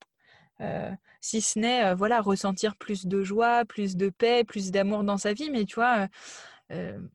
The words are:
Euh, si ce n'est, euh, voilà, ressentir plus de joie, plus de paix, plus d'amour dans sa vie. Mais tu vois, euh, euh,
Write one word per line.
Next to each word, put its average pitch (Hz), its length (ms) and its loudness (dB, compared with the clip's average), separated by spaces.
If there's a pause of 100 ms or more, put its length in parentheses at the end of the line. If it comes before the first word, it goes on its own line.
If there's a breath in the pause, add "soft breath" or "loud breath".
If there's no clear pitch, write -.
(600 soft breath)
Euh, - 300 -6 (300 soft breath)
si 220 220 -4
ce - 160 -2
n'est, 240 280 2
euh, 180 100 2
voilà, 220 240 2
ressentir 202 560 0
plus 190 300 -6
de 196 160 0
joie, 233 440 2
plus 196 300 -4
de 196 140 2
paix, 240 340 4
plus 190 280 -6
d'amour 202 320 2
dans 202 140 0
sa 208 160 0
vie. 302 160 -6
Mais 226 160 0
tu - 100 -14
vois, 233 280 4
euh, 196 40 -2 (640 loud breath)
euh, 135 280 -8 (140)